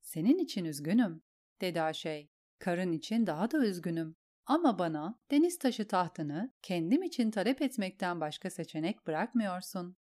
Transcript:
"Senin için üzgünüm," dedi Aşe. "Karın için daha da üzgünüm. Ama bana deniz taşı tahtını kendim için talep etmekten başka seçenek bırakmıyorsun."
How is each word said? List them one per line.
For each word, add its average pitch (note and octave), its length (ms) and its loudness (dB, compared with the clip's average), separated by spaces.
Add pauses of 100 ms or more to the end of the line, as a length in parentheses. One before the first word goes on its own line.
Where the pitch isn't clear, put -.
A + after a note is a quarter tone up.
"Senin A3 380 2
için A#3 260 -2
üzgünüm," D#3+ 580 0 (380)
dedi E3+ 220 -2
Aşe. D#3 460 -4 (300)
"Karın F3+ 340 0
için G#3+ 340 0
daha F3 240 0
da D4 160 2
üzgünüm. E3 500 -2 (300)
Ama C#4 320 4
bana E3 420 -2 (100)
deniz E4 280 4
taşı A3+ 300 0
tahtını F3 640 -2 (100)
kendim F#3 400 2
için A#3 280 0
talep A3 320 0
etmekten F#3 580 -2
başka D#3 300 -4
seçenek D#3+ 560 -4
bırakmıyorsun." F3+ 1000 -2